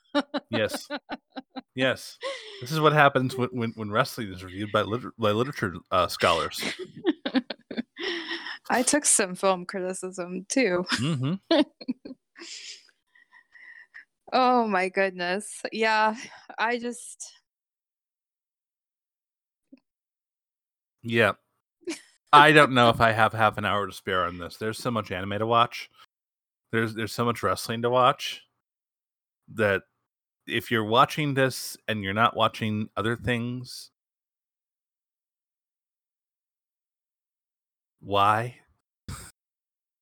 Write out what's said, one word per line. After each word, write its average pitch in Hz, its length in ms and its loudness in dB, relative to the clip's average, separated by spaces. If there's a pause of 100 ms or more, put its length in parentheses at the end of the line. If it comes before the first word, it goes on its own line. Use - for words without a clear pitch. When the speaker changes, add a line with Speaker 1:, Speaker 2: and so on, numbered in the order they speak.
(160)
Speaker 1:
<laughs> 285 80 2 (260)
Speaker 2:
Yes. - 400 -2 (880)
Yes. 127 420 -2 (440)
This 123 100 -10
is 156 80 -2
what 151 140 4
happens 139 440 4
when, 123 140 0
when, 117 240 -2
when 107 160 -8
wrestling 107 420 -4
is 92 100 -14
reviewed 95 280 -8
by 107 100 2
liter-, 101 380 -6
by 110 120 2
literature, 110 440 -2 (160)
uh, 90 160 2
scholars. 82 520 0 (680)
Speaker 1:
<laughs> - 1500 -8
I 233 100 2
took 294 240 0
some 185 300 2
film 185 320 0
criticism, 185 840 -8
too. 185 340 2 (100)
Speaker 2:
Mm-hmm. 156 680 0
Speaker 1:
<laughs> - 0 - (2750)
Oh, 247 360 4
my 190 220 0
goodness. 185 840 -2
Yeah, 220 440 2 (420)
I 233 200 -2
just - 540 -12 (3750)
Speaker 2:
Yeah. 117 300 2 (960)
I 147 200 10
don't 143 220 8
know 120 160 6
if 117 120 2
I 113 100 6
have 110 220 2
half 110 240 2
an 104 80 -4
hour 101 220 0
to 92 60 -12
spare 92 320 -2
on 87 120 -6
this. 85 200 -12
There's 110 200 -6
so 127 140 -4
much 110 200 -4
anime 98 280 -6
to 110 80 -2
watch. 120 420 2 (840)
There's, 113 220 0
there's 110 200 -6
so 120 120 -2
much 117 160 -2
wrestling 117 400 -4
to 120 80 0
watch 127 540 0 (1120)
that 101 280 2 (640)
if - 240 -4
you're 113 160 0
watching 139 480 2
this 131 420 -2 (120)
and 107 160 -4
you're 98 100 -4
not 113 220 2
watching 110 600 -2
other 110 200 -2
things, 123 760 -6 (4000)
why? 107 580 2 (1400)